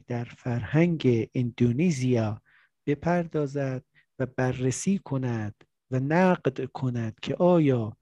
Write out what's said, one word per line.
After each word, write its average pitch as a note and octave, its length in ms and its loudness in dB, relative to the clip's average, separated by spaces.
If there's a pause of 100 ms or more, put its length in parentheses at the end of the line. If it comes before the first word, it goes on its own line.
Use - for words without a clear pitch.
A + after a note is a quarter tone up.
در A#2+ 160 -4
فرهنگ B2 1120 0
اندونزیا، B2 1040 0 (440)
بپردازد D3 1000 -2 (360)
و B2+ 60 0
بررسی B2+ 720 -2
کند A#2+ 580 -4 (360)
و B2+ 80 0
نقد D#3 680 2
کند A#2+ 560 -6
که - 140 -4
آیا C#3 680 2